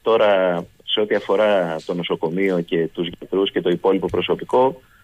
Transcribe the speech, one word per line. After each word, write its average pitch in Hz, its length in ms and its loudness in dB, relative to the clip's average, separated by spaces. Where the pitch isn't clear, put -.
Τώρα, 95 640 2
σε - 160 -4
ό,τι 107 160 0
αφορά 98 600 0
το 92 80 -6
νοσοκομείο 87 680 -2
και 85 320 -2
τους 87 140 -6
γιατρούς 95 340 -2
και 98 100 -2
το 87 80 0
υπόλοιπο 92 380 0
προσωπικό, 92 760 0